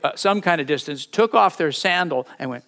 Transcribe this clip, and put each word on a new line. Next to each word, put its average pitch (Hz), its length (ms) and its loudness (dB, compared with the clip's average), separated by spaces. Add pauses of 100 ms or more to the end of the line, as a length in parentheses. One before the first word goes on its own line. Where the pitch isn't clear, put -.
(160)
some 202 240 2
kind 175 200 0
of 135 60 -4
distance, 143 400 -4
took 226 280 0
off 202 220 4
their 156 160 0
sandal 175 560 -2 (100)
and 135 120 -6
went 120 180 -10